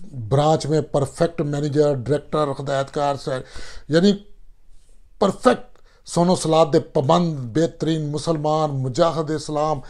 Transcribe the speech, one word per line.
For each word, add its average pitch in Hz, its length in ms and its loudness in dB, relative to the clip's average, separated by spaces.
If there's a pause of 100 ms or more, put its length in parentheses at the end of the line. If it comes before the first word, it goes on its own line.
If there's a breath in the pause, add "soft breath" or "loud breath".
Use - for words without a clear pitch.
(160)
ब्रांच 139 520 2
में 151 240 0
परफेक्ट 147 500 -2
मैनेजर, 147 520 0
डायरेक्टर, 139 640 -2
हिदायतकार 139 580 -2
से, 135 180 -6 (580 loud breath)
यानी 180 180 6 (1120)
परफेक्ट 208 420 2 (420)
सोनो 175 300 2
सलाद 160 320 4
दे 151 120 4
पाबंद, 160 580 2
बेहतरीन 156 640 -2
मुसलमान, 151 720 -2
मुजाहिद 143 600 -2
इस्लाम, 151 580 -2